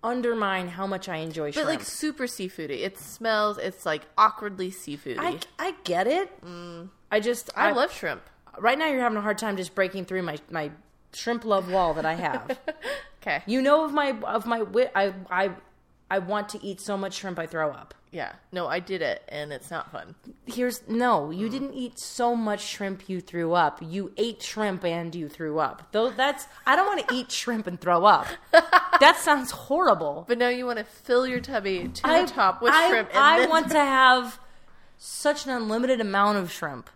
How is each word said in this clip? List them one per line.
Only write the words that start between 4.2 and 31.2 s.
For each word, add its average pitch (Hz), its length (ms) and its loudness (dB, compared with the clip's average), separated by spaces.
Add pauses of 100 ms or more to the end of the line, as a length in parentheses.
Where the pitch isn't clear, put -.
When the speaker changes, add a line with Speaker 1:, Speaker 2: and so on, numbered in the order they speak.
Speaker 2:
seafoody. 147 480 -10
Speaker 1:
I, - 180 -4 (220)
I 349 140 -4 (100)
get 180 240 0
it. 359 360 -2
Speaker 2:
Mm. 175 440 -14 (240)
Speaker 1:
I 214 80 2
just, 233 340 -4
Speaker 2:
I 214 140 2
Speaker 1:
I 208 40 2
Speaker 2:
love 269 200 0
shrimp. 151 300 -8 (360)
Speaker 1:
Right 233 180 2
now 311 120 0
you're 262 140 0
having 220 160 0
a 202 40 -4
hard 208 160 -2
time 208 180 -4
just 185 200 -8
breaking 190 300 -2
through 185 180 -4
my, 151 120 -6 (140)
my 151 220 -6 (420)
shrimp 233 300 -4
love 196 260 0
wall 180 240 2
that 156 100 -4
I 160 100 0
have. 175 440 -4 (320)
Speaker 2:
<laughs> - 300 -10
'Kay. 151 260 -4
Speaker 1:
You 254 160 0
know 294 220 4
of 294 80 -4
my, 277 320 0
of 220 220 -2
my 233 120 -2
wi-, 214 380 0
I, 196 180 2 (160)
I, 190 200 0 (600)
I 190 80 0
want 202 320 -4
to - 160 -12
eat 190 140 -10
so 202 160 -6
much 190 180 -6
shrimp 180 240 -8
I 165 80 -6
throw 156 240 -2
up. - 240 -16 (160)
Speaker 2:
Yeah. - 220 -8 (180)
No, 180 160 -4
I 147 140 -2
did 180 200 -6
it, 135 300 -2
and 147 240 -10
it's 127 160 -14
not - 200 -8
fun. 87 240 -14 (300)
Speaker 1:
Here's, 240 420 -4
no, 220 440 0
you 190 180 -4
Speaker 2:
Mm. 214 40 -6
Speaker 1:
didn't 269 220 -8
eat 247 240 -10
so 240 380 -2
much 208 260 -2
shrimp 190 460 -8
you 180 140 -6
threw 170 320 -2
up. 156 260 2
You 175 380 -8
ate 226 240 -4
shrimp 196 420 -4
and 170 300 -4
you 156 160 -8
threw 156 300 -6
up. - 320 -4
Though 226 180 2
that's, 285 360 -2 (200)
I 269 100 6
don't 381 100 4
wanna 381 240 -2
eat 247 220 -4
shrimp 226 360 -4
and 175 120 -8
throw 175 240 2
up. 196 220 6 (260)
Speaker 2:
<laughs> 330 140 10 (340)
Speaker 1:
That 311 160 10
sounds 277 340 2
horrible. 170 800 0
Speaker 2:
But 240 100 0
now 247 100 4
you 247 160 -2
wanna 233 200 -4
fill 247 420 0